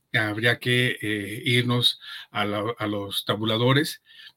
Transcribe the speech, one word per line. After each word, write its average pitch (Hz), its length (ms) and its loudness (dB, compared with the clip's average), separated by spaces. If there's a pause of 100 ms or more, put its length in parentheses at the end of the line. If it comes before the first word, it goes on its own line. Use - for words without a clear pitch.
(120)
habría 110 460 2
que, 123 440 2
eh, 104 420 -4
irnos 123 560 2 (300)
a 104 140 -2
la, 104 340 -2
a 107 80 -4
los 101 380 -4
tabuladores 110 760 2 (360)